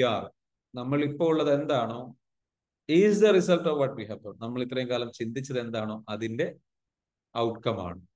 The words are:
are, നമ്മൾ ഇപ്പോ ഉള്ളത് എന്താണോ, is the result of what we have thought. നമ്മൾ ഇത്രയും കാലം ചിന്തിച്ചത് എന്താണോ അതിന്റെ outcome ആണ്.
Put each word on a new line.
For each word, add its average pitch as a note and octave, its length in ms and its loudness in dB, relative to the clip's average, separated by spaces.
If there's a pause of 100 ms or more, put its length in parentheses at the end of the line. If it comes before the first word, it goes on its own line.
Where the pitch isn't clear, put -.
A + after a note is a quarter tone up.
are, F#2+ 220 -2 (440)
നമ്മൾ C3+ 280 0
ഇപ്പോ C#3+ 220 0
ഉള്ളത് D3 360 2
എന്താണോ, B2+ 540 -4 (760)
is G3+ 220 6
the G3+ 180 6
result F3+ 320 4
of D#3 140 0
what C3+ 140 2
we A#2+ 120 -10
have G#2 160 -10
thought. G2 220 -14
നമ്മൾ B2 220 -4
ഇത്രയും B2 260 -4
കാലം A#2+ 220 -4
ചിന്തിച്ചത് B2 480 -6
എന്താണോ A2 500 -6
അതിന്റെ A2+ 460 -4 (840)
outcome A2+ 500 -2
ആണ്. F2+ 140 -10 (140)